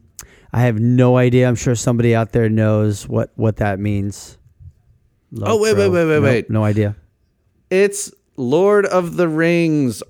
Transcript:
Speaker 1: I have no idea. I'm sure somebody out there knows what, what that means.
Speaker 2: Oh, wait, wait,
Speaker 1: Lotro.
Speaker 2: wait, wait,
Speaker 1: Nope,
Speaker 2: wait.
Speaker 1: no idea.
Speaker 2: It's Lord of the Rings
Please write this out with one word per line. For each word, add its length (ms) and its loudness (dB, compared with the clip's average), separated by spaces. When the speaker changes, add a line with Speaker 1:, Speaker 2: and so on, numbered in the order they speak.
Speaker 1:
I 80 -2
have 180 0
no 380 2
idea. 320 2
I'm 60 0
sure 200 -2
somebody 400 0
out 180 -2
there 180 0
knows 580 0
what, 280 -4
what 200 -2
that 240 -4
means. 560 -6
Speaker 2:
Oh, 160 0
wait, 160 2
wait, 140 2
Speaker 1:
Lotro. 60 2
Speaker 2:
wait, 100 2
wait, 120 2
Speaker 1:
Nope, 80 2
Speaker 2:
wait. 260 0
Speaker 1:
no 140 0
idea. 320 0
Speaker 2:
It's 420 0
Lord 480 2
of 320 -2
the 100 0
Rings 840 0